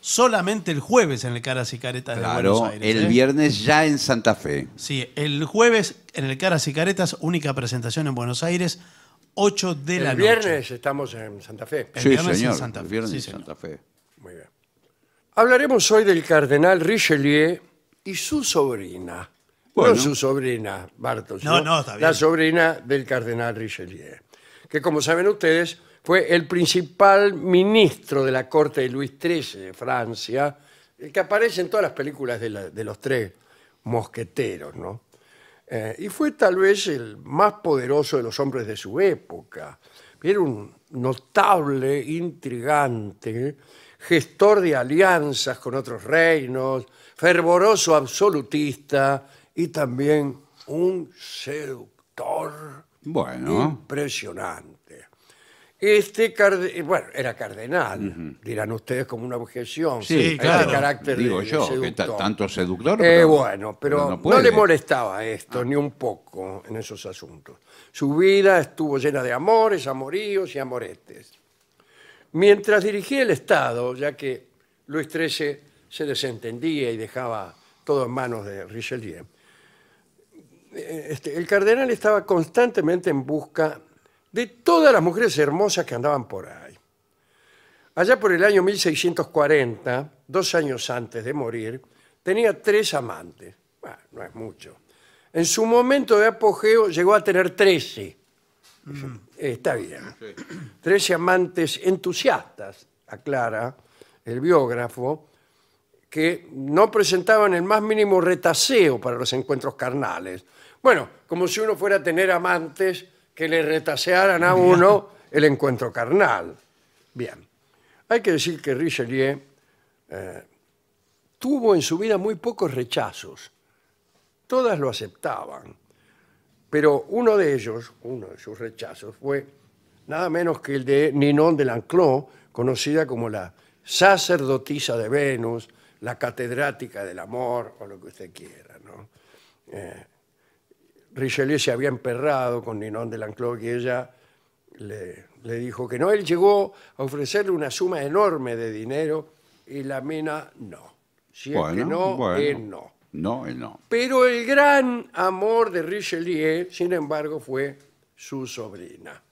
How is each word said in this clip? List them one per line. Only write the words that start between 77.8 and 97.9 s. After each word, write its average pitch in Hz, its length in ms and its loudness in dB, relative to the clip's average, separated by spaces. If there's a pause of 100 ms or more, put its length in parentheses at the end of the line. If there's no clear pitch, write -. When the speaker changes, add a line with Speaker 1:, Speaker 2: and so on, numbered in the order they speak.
Speaker 3:
todo 139 220 0
en 117 60 -8
manos 120 340 -6
de 98 200 -12
Richelieu, 110 600 -12 (1500)
eh, 156 380 -12
este, 143 260 -8
el 170 100 -6
cardenal 220 440 4
estaba 214 340 2
constantemente 180 840 2
en 139 160 -2
busca 151 540 -2 (520)
de 240 160 -4
todas 320 460 6
las 190 80 6
mujeres 175 360 0
hermosas 165 480 0
que 135 100 -8
andaban 127 320 -2
por 95 200 -12
ahí. 85 300 -20 (1160)
Allá 196 240 4
por 202 120 2
el 175 120 2
año 202 200 6
mil 196 160 0
seiscientos 170 480 0
cuarenta, 139 800 0 (180)
dos 180 280 -2
años 139 340 -2
antes 117 360 -8
de 131 80 -6
morir, 117 480 -8 (420)
tenía 220 380 0
tres 208 320 0
amantes. 92 600 -10 (280)
Bueno, - 160 -18 (160)
no 107 100 -16
es 85 120 -18
mucho. 110 420 -16 (560)
En 165 120 0
su 220 200 0
momento 240 520 4
de 214 100 6
apogeo 220 600 4
llegó 175 260 4
a 208 100 4
tener 185 280 2
trece. 156 680 0 (680)